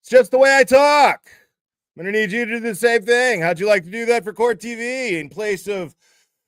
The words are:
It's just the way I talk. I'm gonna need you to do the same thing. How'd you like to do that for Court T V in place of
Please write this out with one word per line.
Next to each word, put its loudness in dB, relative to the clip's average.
It's -20
just 4
the 0
way 4
I 4
talk. 2
I'm -14
gonna -8
need 0
you -4
to -8
do -4
the -6
same 0
thing. 0
How'd -2
you -4
like 2
to -18
do -8
that 0
for -10
Court -2
T -10
V -6
in -10
place -8
of -8